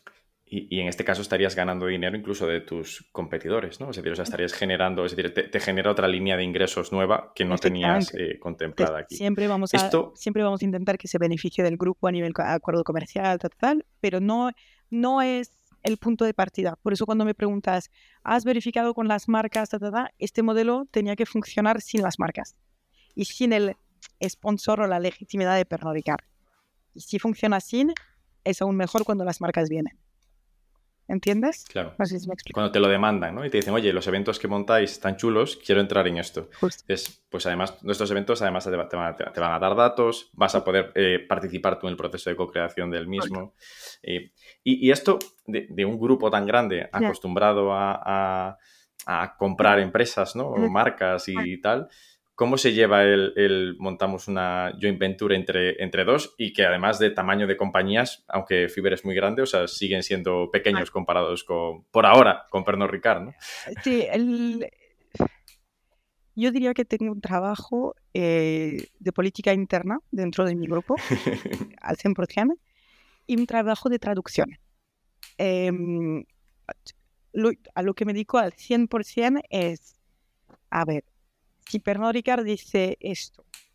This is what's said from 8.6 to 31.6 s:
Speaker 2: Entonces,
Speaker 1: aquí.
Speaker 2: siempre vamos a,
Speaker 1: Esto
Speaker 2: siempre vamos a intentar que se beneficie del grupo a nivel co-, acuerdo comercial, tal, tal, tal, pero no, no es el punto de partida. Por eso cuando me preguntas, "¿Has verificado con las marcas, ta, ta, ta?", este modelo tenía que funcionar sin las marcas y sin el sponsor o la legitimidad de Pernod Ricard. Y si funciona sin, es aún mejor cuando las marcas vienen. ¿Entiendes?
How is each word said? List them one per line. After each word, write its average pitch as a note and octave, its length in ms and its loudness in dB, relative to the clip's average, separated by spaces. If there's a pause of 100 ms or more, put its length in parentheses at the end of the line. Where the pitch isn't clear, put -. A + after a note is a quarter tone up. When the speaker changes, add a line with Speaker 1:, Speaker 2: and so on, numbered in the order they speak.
Speaker 2:
Entonces, D#2 140 -6
Speaker 1:
aquí. - 120 -16
Speaker 2:
siempre G3+ 320 -2
vamos F#3+ 240 -2
a, G3 40 4
Speaker 1:
Esto E3 380 0
Speaker 2:
siempre G#3+ 280 -4
vamos G3 180 -2
a G3+ 40 -2
intentar F#3+ 320 -2
que - 120 -14
se - 80 -2
beneficie E3+ 480 0
del E3+ 100 0
grupo F#3 320 -2
a F3+ 60 0
nivel E3+ 200 -2
co-, E3 100 -2
acuerdo E3 420 -2
comercial, F3+ 540 -2
tal, E3+ 100 -4
tal, - 100 -20
tal, D4+ 260 0 (140)
pero F#3 220 -2
no, A#3 300 0 (380)
no B3 320 2
es B3+ 300 -2 (320)
el G#3+ 140 0
punto A3+ 260 0
de A3 100 2
partida. F#3 480 -2
Por G3+ 120 0
eso G3+ 120 -2
cuando A3 200 0
me G#3+ 80 0
preguntas, G3+ 580 -2 (320)
"¿Has A#3 220 0
verificado A#3 480 0
con A3+ 160 -2
las G#3 180 -2
marcas, A3 400 0
ta, G#3+ 120 -6
ta, G3+ 120 -6
ta?", F#3+ 260 -4
este - 260 -2
modelo A#3 480 2
tenía G#3 260 0
que A3+ 80 0
funcionar G#3+ 560 0
sin - 220 -2
las F3+ 160 -2
marcas - 360 -6 (600)
y G3+ 100 -4
sin B3 260 0
el G#3 240 2 (500)
sponsor G#3 540 -2
o G#3 80 2
la F3+ 140 0
legitimidad F#3 560 -2
de F#3 80 2
Pernod D#3+ 280 -6
Ricard. D3+ 300 -4 (720)
Y E3 80 -20
si - 180 -6
funciona G#3+ 400 0
sin, C4+ 320 0 (540)
es F#3+ 160 -2
aún G3 160 0
mejor F#3+ 260 0
cuando G3+ 220 -2
las F3 160 -4
marcas E3+ 260 0
vienen. D#3 320 -4 (1080)
¿Entiendes? G#3 640 0